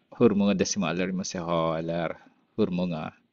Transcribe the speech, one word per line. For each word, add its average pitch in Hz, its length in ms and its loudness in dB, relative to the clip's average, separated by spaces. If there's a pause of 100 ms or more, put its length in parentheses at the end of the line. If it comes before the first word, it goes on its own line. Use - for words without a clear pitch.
(200)
hur 120 100 8
många 101 240 4
decimaler 92 540 0
du 95 60 -4
måste 92 260 -6
ha 82 380 0
eller 82 400 -4 (400)
hur 104 100 2
många 87 460 -4 (200)